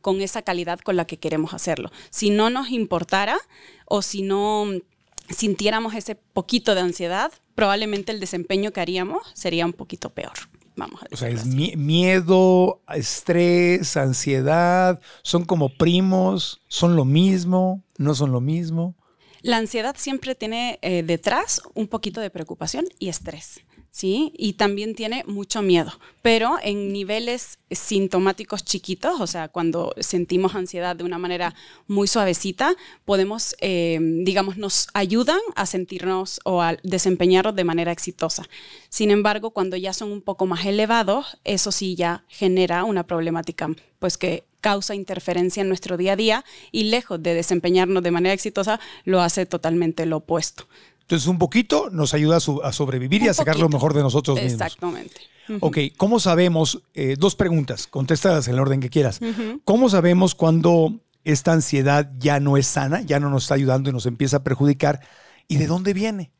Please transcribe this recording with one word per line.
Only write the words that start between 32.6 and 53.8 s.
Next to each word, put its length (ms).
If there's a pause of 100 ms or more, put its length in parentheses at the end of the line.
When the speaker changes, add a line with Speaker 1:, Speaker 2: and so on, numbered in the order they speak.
Speaker 1:
podemos, 560
eh, 400 (240)
digamos, 340
nos 360
ayudan 460 (180)
a 80
sentirnos 800
o 160
a 220
desempeñarnos 680
de 120
manera 260
exitosa. 520 (440)
Sin 240
embargo, 400
cuando 240
ya 160
son 220
un 80
poco 240
más 200
elevados, 760
eso 300
sí 220
ya 340
genera 560
una 200
problemática, 640 (300)
pues, 180
que 280 (160)
causa 340
interferencia 640
en 80
nuestro 300
día 160
a 20
día 300 (260)
y 140
lejos 360
de 120
desempeñarnos 680
de 100
manera 220
exitosa, 460 (240)
lo 180
hace 240
totalmente 600
lo 120
opuesto. 520 (320)
Speaker 2:
Entonces, 260
un 100
poquito 540
nos 220
ayuda 240
a 20
su-, 240
a 80
sobrevivir 500
y 40
Speaker 1:
Un 60
Speaker 2:
a 20
sacar 240
lo 60
Speaker 1:
poquito. 140
Speaker 2:
mejor 160